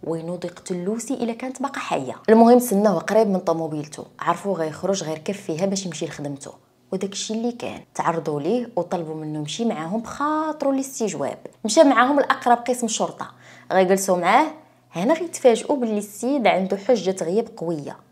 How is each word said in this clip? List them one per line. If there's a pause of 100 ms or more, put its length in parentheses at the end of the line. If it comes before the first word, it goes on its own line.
وينوض
يقتل
لوسي
الا
كانت
باقا
حيه. (160)
المهم
سناوه
قريب
من
طوموبيلته، (140)
عرفوا
غيخرج
غير
كف
فيها
باش
يمشي
لخدمته، (400)
وداك
الشيء
اللي
كان. (160)
تعرضوا
ليه
وطلبوا
منه
يمشي
معاهم
بخاطرو
الاستجواب. (280)
مشى
معاهم
لاقرب
قسم
شرطه، (440)
غيجلسوا
معاه. (440)
هنا
غيتفاجئوا
باللي
السيد
عنده
حجه
غياب (100)
قويه. (140)